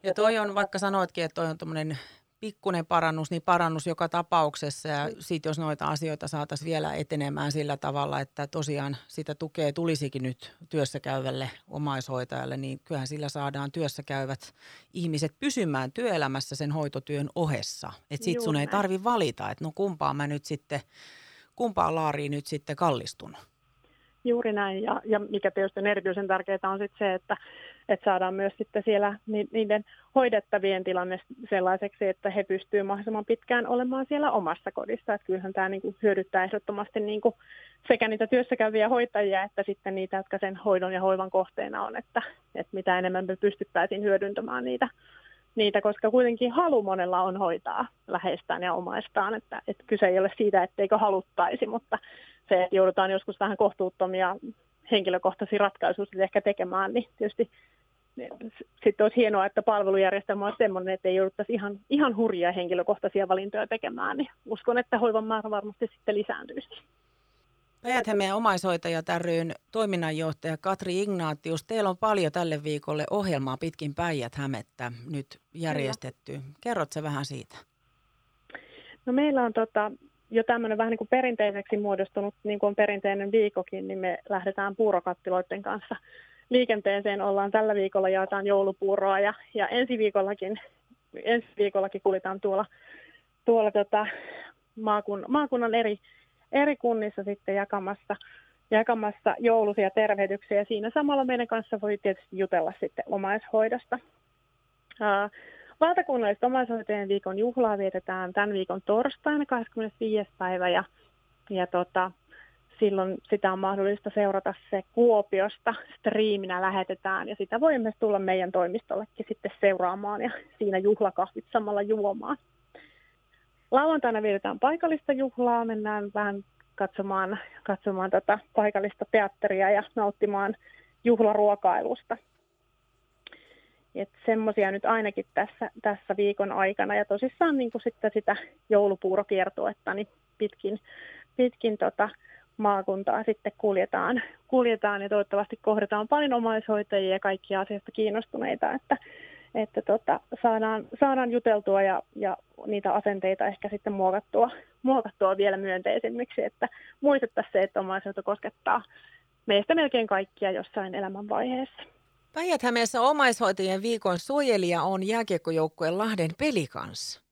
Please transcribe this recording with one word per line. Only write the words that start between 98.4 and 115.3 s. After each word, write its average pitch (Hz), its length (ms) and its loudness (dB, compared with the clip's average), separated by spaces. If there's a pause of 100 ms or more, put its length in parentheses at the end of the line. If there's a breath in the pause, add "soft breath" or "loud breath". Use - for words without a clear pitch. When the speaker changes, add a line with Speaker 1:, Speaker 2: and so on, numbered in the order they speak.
Speaker 2:
jakamassa 220 680 2
joulusia 214 500 4
tervehdyksiä. 202 720 0
Siinä 214 300 -4
samalla 285 320 2
meidän 240 220 0
kanssa 220 340 -4
voi 208 160 0
tietysti 190 400 -4
jutella 180 420 0
sitten - 280 -6
omaishoidosta. 220 920 0 (1000)
Ää, 202 300 2 (500 loud breath)
valtakunnallista 269 680 2
omaishoitajien 226 600 -2
viikon 196 320 -2
juhlaa 233 380 2
vietetään 185 560 -4
tämän 208 200 2
viikon 190 320 -4
torstaina, 277 600 0
kahdeskymmenesviides 220 840 -4 (100)
päivä, 180 320 -2
ja, 185 140 2 (640 soft breath)
ja 185 180 -2
tota, 185 440 -2 (720 loud breath)
silloin 190 360 0 (120)
sitä 202 240 2
on 190 60 -4
mahdollista 196 540 -2
seurata 196 400 0 (160)
se 190 140 -2 (100)
Kuopiosta. 214 840 2 (240)